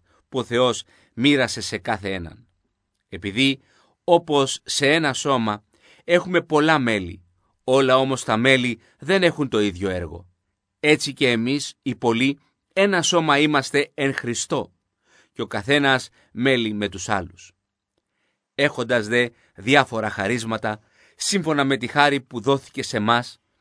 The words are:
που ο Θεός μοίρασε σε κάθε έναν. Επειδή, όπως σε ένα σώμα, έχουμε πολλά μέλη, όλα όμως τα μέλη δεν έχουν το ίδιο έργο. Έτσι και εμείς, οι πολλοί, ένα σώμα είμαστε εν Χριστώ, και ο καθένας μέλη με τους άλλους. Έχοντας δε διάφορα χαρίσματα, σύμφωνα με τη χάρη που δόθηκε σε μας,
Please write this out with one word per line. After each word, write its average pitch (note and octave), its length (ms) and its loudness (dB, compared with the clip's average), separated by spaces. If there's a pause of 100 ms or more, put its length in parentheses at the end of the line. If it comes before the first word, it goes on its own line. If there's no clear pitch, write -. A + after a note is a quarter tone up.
(300)
που C3 100 -4
ο A#2+ 40 -2
Θεός A#2+ 400 0 (300)
μοίρασε B2+ 480 2
σε G#2+ 160 -8
κάθε G2+ 360 -4
έναν. E2+ 340 -12 (600)
Επειδή, G#2 520 -2 (440)
όπως D#3 600 0
σε - 280 0
ένα D#3 220 0
σώμα, A2+ 500 -2 (400)
έχουμε F3 380 2
πολλά D#3 380 2
μέλη, G2 440 -2 (400)
όλα C3 340 4
όμως C3+ 260 0
τα A2 140 0
μέλη B2 440 2 (180)
δεν F#3 240 0
έχουν D3+ 260 0
το A2 100 2
ίδιο G2 300 0
έργο. F2 380 -8 (540)
Έτσι D3+ 320 2
και C3 160 0
εμείς, B2 520 -2
οι B2 140 -4
πολλοί, B2+ 440 0 (340)
ένα F#3+ 280 2
σώμα D#3 380 2
είμαστε D3 540 0
εν C#3 200 -2
Χριστώ, A#2+ 600 -6 (600)
και - 80 -10
ο G#2+ 60 -6
καθένας C3 600 0 (220)
μέλη A#2+ 420 0
με G#2 160 -4
τους F#2 200 -10
άλλους. F#2 420 -6 (1040)
Έχοντας B2 520 0
δε A#2+ 220 0 (260)
διάφορα A2+ 540 0
χαρίσματα, A2 680 -4 (360)
σύμφωνα D#3 480 -2
με C3+ 140 0
τη A#2+ 100 -8
χάρη C#3+ 340 2
που B2 200 -10
δόθηκε C#3 420 -2
σε - 160 -6
μας, A#2 400 0 (220)